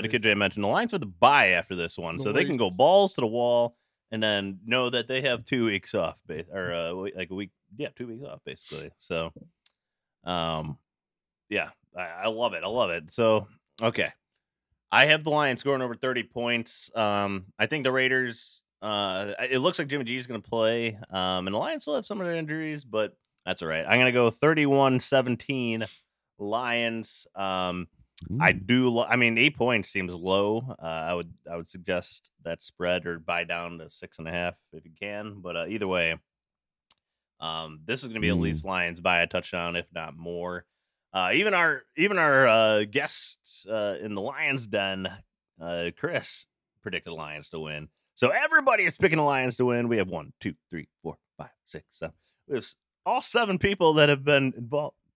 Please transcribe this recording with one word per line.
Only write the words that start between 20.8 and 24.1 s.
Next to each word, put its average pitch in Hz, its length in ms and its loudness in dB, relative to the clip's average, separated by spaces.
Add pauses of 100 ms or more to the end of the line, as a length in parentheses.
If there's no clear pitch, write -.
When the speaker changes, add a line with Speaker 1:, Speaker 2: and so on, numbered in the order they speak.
Speaker 2:
um, 92 360 -2
and 98 60 -4
the 107 60 0
Lions 302 240 -6
still 294 120 -4
have 240 100 -4
some 208 160 -8
of 180 60 -6
their 170 100 -4
injuries, 156 480 -6
but 107 320 -4 (280)
that's 92 160 -4
all 82 60 -6
right. 80 180 -2
I'm 113 140 4
gonna 127 140 4